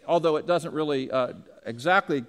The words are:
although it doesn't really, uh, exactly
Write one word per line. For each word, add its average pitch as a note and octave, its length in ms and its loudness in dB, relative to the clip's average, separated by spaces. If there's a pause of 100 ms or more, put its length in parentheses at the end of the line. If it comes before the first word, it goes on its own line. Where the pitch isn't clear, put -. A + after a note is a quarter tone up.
although D#3+ 300 2
it D3+ 100 -4
doesn't E3 260 0
really, C#3+ 380 -2
uh, B2+ 220 0 (320)
exactly D3 640 0